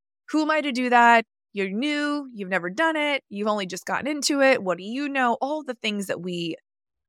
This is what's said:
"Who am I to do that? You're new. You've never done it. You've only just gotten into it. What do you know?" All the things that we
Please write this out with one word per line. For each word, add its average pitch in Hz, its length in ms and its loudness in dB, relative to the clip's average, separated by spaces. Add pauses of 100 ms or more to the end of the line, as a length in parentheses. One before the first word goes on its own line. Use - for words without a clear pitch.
(300)
"Who 311 120 2
am 302 80 0
I 311 100 2
to 277 120 -2
do 247 180 0
that? 240 340 8 (280)
You're 196 160 -4
new. 294 640 -2
You've 202 160 -10
never 185 220 -2
done 320 260 0
it. 294 320 0
You've 202 200 -4
only 208 180 0
just 180 200 -10
gotten 196 220 -4
into 294 320 0
it. 262 220 4
What 175 160 -2
do 185 60 -14
you 262 240 -6
know?" 262 320 0
All 294 220 -4
the 254 120 -10
things 208 320 -6
that - 140 -4
we 175 360 -6 (520)